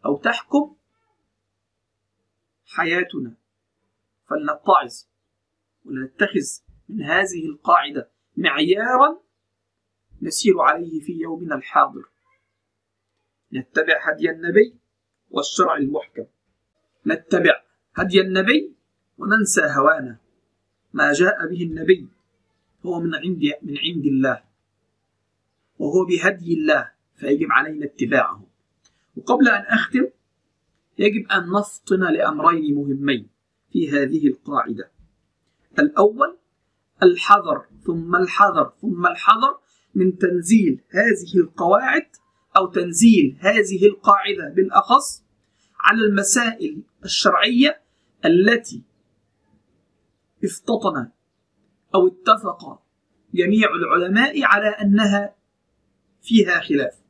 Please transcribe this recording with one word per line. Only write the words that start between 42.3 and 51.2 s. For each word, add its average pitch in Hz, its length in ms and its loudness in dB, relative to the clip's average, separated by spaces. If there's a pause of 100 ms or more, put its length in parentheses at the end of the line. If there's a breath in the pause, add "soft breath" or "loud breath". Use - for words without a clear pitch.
أو 190 100 4
تنزيل 175 760 4
هذه 196 460 2
القاعدة 196 720 2
بالأخص، 196 680 2 (560)
على 220 240 2
المسائل 226 800 -2 (220)
الشرعية - 800 0 (420)
التي 190 580 2 (1600)
افتطن 170 640 -4 (840)